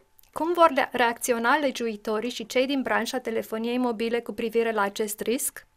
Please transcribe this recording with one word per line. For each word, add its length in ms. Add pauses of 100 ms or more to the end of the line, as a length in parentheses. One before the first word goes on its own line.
(340)
Cum 200
vor 220
re-, 160
reacționa 680
legiuitorii 720
și 160
cei 200
din 160
branșa 380
telefoniei 580
mobile 420
cu 120
privire 400
la 100
acest 380
risc? 460 (120)